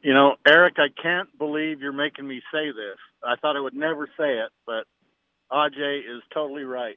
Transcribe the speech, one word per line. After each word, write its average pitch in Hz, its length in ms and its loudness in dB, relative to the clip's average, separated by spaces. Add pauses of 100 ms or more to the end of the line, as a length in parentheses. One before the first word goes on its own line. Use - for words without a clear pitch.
You 139 120 2
know, 139 220 6 (100)
Eric, 170 320 8
I 147 100 4 (140)
can't 180 340 -2
believe 151 460 -4
you're 143 100 -6
making 143 340 -6
me 131 140 -10 (120)
say 151 160 -4
this. 107 280 -10 (260)
I 120 140 -2
thought 151 200 -2
I 143 40 -4
would 131 140 -6
never 151 320 -4 (120)
say 143 200 0
it, 110 120 -6 (140)
but 113 220 -8 (680)
Ajay 143 480 -2
is 117 220 -14 (100)
totally 143 320 -6
right. 123 320 -8